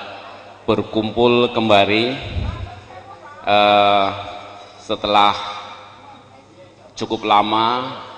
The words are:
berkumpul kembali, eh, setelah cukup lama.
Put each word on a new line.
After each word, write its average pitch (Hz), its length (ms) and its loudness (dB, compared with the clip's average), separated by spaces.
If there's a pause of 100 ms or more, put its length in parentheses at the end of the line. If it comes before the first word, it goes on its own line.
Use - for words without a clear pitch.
(640)
berkumpul 117 880 0
kembali, 110 540 2 (1400)
eh, 101 640 4 (720)
setelah 104 560 2 (1600)
cukup 107 320 -6
lama. 113 720 2 (200)